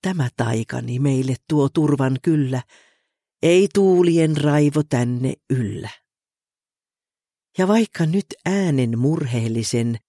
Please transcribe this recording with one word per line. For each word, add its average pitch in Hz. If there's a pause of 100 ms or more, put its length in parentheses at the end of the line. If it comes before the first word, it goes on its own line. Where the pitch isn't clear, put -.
Tämä 180
taikani 120
meille 131 (120)
tuo 147
turvan 139
kyllä, 135 (800)
ei 180
tuulien 175
raivo 147
tänne 123 (160)
yllä. 107 (1700)
Ja 185
vaikka 208
nyt 185 (200)
äänen 143
murheellisen 117 (100)